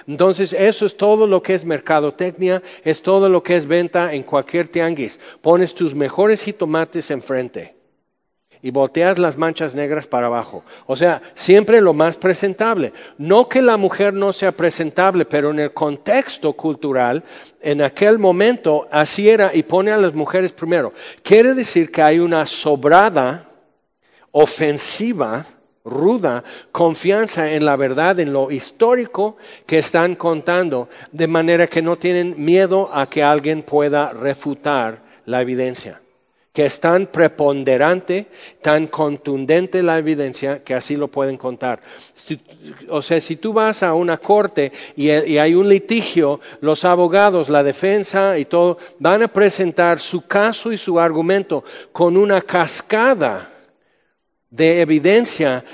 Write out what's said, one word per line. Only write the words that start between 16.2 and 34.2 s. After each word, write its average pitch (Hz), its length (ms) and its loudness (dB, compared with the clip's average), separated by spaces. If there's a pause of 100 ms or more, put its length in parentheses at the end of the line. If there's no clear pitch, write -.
cultural, 135 720 -2 (400)
en 147 180 -2
aquel 208 380 2
momento, 185 720 2
así 156 400 2
era, 196 240 4
y 160 80 2
pone 190 300 0
a 214 40 0
las 185 160 2
mujeres 175 400 -2
primero. 165 400 -2 (300)
Quiere 233 320 6
decir 180 360 -2
que 160 120 0
hay 151 160 4
una 170 260 0
sobrada, 151 1040 0 (800)
ofensiva, 151 1160 -2 (360)
ruda 143 640 -2 (260)
confianza 170 800 -2
en 151 140 0
la 143 120 2
verdad, 151 440 0
en 147 100 -2
lo 139 200 -2
histórico 214 880 -2 (260)
que 160 140 0
están 175 380 0
contando, 165 760 -4 (220)
de 165 140 -2
manera 165 400 2
que 170 140 -2
no 165 160 -2
tienen 175 400 -2
miedo 185 560 2
a 139 160 -2
que 151 140 -2
alguien 151 400 0
pueda 147 500 0
refutar 131 880 -6 (240)